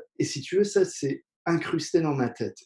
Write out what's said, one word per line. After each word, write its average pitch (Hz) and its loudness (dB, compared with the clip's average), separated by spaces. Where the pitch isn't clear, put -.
et - 0
si - -4
tu 180 -2
veux, 208 6
ça, 196 4
c'est 139 -4
incrusté 165 0
dans 151 0
ma 127 2
tête. 107 -6